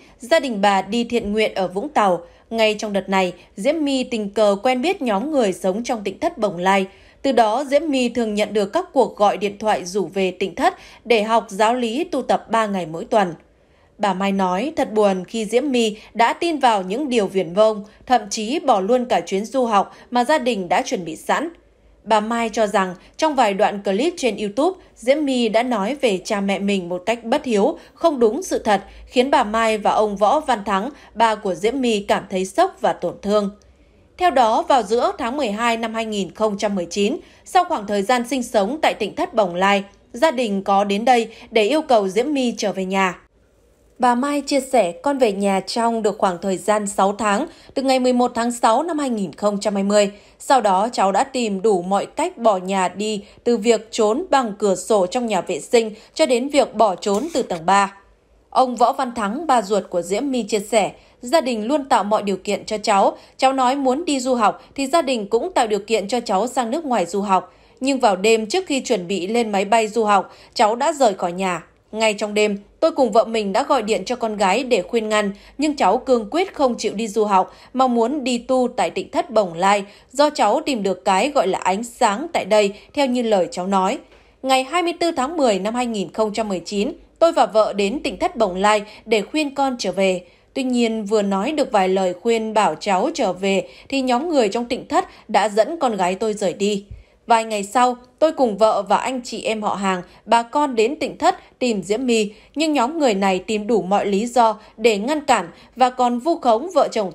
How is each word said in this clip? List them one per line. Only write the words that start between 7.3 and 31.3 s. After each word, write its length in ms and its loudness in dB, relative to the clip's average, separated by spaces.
đó, 320 2
Diễm 240 2
My 220 0
thường 240 -4
nhận 200 -2
được 200 -2
các 200 -4
cuộc 220 2
gọi 220 2
điện 200 -4
thoại 280 -2
rủ 200 -4
về 260 -2
tỉnh 240 -6
thất 200 0
để 180 2
học 260 0
giáo 260 2
lý, 280 -2
tu 180 -4
tập 300 -2
ba 140 2
ngày 200 -4
mỗi 200 -10
tuần. 280 0
Bà 160 0
Mai 180 -2
nói 440 -2
thật 180 -2
buồn 340 2
khi 180 -6
Diễm 260 0
My 260 0
đã 200 2
tin 260 -2
vào 220 4
những 280 -4
điều 180 2
viển 260 -2
vông, 300 2
thậm 240 2
chí 300 -4
bỏ 220 2
luôn 240 2
cả 140 0
chuyến 260 -4
du 200 -2
học 300 0
mà 120 0
gia 140 2
đình 320 -2
đã 120 2
chuẩn 240 -6
bị 100 -10
sẵn. 340 -4
Bà 160 2
Mai 300 -2
cho 180 0
rằng 280 0
trong 180 0
vài 180 4
đoạn 300 0
clip 340 0
trên 200 -2
YouTube, 420 -2
Diễm 300 0
My 240 0
đã 140 2
nói 380 -2
về 240 0
cha 160 -4
mẹ 180 -2
mình 300 -2
một 160 -6
cách 180 -4
bất 220 -2
hiếu, 320 0
không 260 0
đúng 240 2
sự 160 -4
thật, 220 0
khiến 260 0
bà 120 4
Mai 340 0
và 140 0
ông 240 0
Võ 240 2
Văn 260 -2
Thắng, 240 -2
ba 200 2